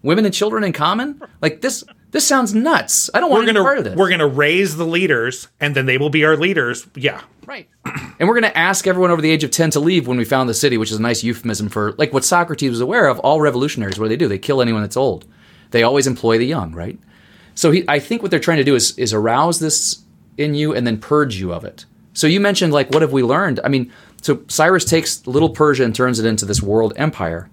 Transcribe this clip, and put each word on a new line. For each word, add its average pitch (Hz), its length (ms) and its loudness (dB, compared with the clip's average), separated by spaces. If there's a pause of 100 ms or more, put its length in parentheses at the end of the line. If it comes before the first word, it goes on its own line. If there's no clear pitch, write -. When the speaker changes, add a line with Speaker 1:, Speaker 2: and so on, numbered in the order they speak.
Speaker 1:
women 175 220 2
and 196 80 0
children 214 300 -2
in 185 80 -2
common? 214 500 -2 (200)
Like, - 180 -2
this, - 240 -4 (280)
this 302 140 0
sounds 247 300 0
nuts. 262 580 0
I 214 60 2
don't 339 100 0
Speaker 2:
We're 220 100 4
Speaker 1:
want 233 100 2
any 220 80 2
Speaker 2:
gonna, 190 80 4
Speaker 1:
part 277 120 2
of 254 60 -2
this. 190 140 -6
Speaker 2:
we're 185 120 2
gonna 170 160 2
raise 151 520 2
the 170 80 -2
leaders, 160 640 -2 (100)
and 143 160 -2
then 135 100 0
they 127 120 2
will 147 120 0
be 147 140 2
our 156 140 4
leaders. 143 580 -2
Yeah. 131 260 -4 (240)
Speaker 1:
Right. 262 220 -16 (180)
<clears throat> - 160 -12 (160)
And 175 120 2
we're 233 60 4
gonna 233 200 2
ask 180 320 0
everyone 180 240 2
over 165 100 2
the 156 80 2
age 156 140 2
of 131 80 -4
ten 165 200 2
to 151 100 0
leave 160 260 0
when 123 80 -2
we 120 80 0
found 131 240 0
the 113 60 -2
city, 123 240 0
which 110 120 -2
is 110 80 -6
a 107 40 -2
nice 117 200 -2
euphemism 110 460 -4
for, 107 300 -4
like, 123 160 -2
what 135 100 0
Socrates 170 460 0
was 117 100 -4
aware 170 300 2
of. 123 100 -2
All 151 220 2
revolutionaries, 123 580 -2
what 110 60 -2
do 110 40 -2
they 113 60 0
do? 143 140 0
They 101 80 -4
kill 135 240 0
anyone 113 220 0
that's 101 120 -6
old. 123 300 -2 (460)
They 117 120 2
always 135 240 2
employ 117 300 0
the 120 80 2
young, 127 260 -4
right? 85 260 -10 (580)
So 165 160 2
he, 175 180 4
I 147 100 2
think 226 220 -4
what 185 100 -2
they're 165 80 2
trying 160 200 0
to 135 40 2
do 139 100 4
is, - 240 0
is 117 160 -2
arouse 123 460 0
this - 420 -4 (360)
in 147 180 -2
you 151 180 0
and 120 140 0
then 110 100 -2
purge 139 380 0
you 92 160 -6
of 85 140 -8
it. - 180 -16 (300)
So - 120 -2
you 170 140 4
mentioned, 190 320 2
like, 143 200 2
what 156 100 4
have 143 100 0
we 135 100 2
learned? 139 440 0
I - 20 0
mean, 135 240 0 (300)
so 143 260 -2
Cyrus 170 380 2
takes - 420 -2
Little 131 220 2
Persia 135 340 2
and 113 100 0
turns 123 260 0
it 110 60 -2
into 110 200 0
this 98 160 -2
world 107 340 0
empire. 92 580 -4